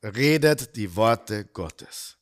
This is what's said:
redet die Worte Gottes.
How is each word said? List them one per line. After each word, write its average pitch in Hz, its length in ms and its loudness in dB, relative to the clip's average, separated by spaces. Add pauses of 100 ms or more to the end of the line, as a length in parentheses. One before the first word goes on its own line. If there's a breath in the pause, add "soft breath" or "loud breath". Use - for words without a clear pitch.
redet 147 720 2
die 101 180 -8
Worte 110 500 0
Gottes. - 760 -14